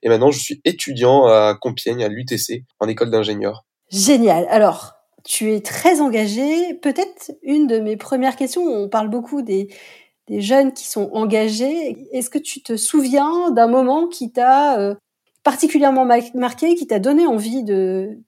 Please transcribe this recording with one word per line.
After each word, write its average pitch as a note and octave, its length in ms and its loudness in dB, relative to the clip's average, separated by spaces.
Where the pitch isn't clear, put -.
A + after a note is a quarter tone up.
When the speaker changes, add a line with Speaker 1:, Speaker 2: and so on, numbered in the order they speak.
Speaker 1:
Et A#2 60 0
maintenant, A#2 200 6
je C3+ 100 -2
suis - 240 -10
étudiant C3+ 600 2
à G#2+ 340 4
Compiègne, A#2+ 440 -6
à G#2+ 40 -2
l'U A2 160 -8
T A#2+ 140 -8
C, A#2 280 -8
en G#2+ 80 -2
école A2+ 220 -2
d'ingénieur. G#2+ 560 -2
Speaker 2:
Génial. G3 640 2
Alors, G#3 420 2
tu A3 260 -4
es G#3+ 80 0
très D#4+ 420 0
engagé. C4+ 720 -2
Peut-être F4 560 -6
une D4 240 0
de A3+ 140 0
mes G#3+ 180 -4
premières C4 380 -2
questions, C4 260 -4
on A3 280 -2
parle G#3+ 200 -2
beaucoup A#3+ 320 -6
des, G3+ 320 -4
des G#3 120 -6
jeunes C4 320 2
qui - 140 -14
sont - 280 -6
engagés. A3 840 -2
Est-ce B3+ 160 -6
que - 80 -6
tu D4 240 -10
te A#3 160 -8
souviens D4 720 0
d'un A#3 160 4
moment C4 420 2
qui B3+ 240 -10
t'a, C4 480 2
euh, G3+ 140 -2
particulièrement C#4 640 2
ma-, A#3+ 140 4
marqué, B3+ 400 0
qui E4+ 100 -6
t'a G#3+ 140 -2
donné D4 260 2
envie A#3 380 -2
de, F#3+ 640 -2